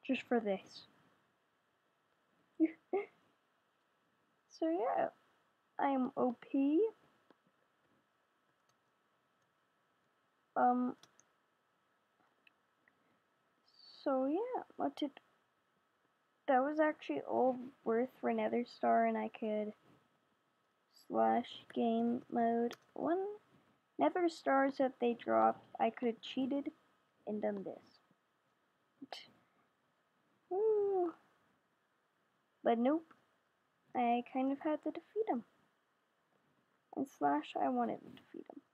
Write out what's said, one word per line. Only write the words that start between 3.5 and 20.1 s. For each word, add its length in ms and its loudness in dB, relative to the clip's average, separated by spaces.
So 80 0
yeah, 400 0
I 120 0
am 260 0
O 240 0
P. 400 0
Um, 400 2
so 220 0
yeah, 380 -2
what 220 -6
did, 140 -4
that 120 6
was 200 0
actually 400 -2
all 360 2
worth 240 0
for 140 -2
Nether 320 -2
Star, 400 2
and 120 0
I 120 -4
could 420 -4